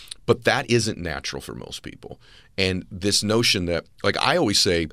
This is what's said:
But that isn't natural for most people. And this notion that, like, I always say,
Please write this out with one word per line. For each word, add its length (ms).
But 180
that 260
isn't 280
natural 440
for 120
most 280
people. 380
And 340
this 340
notion 420
that, 180
like, 140
I 180
always 240
say, 320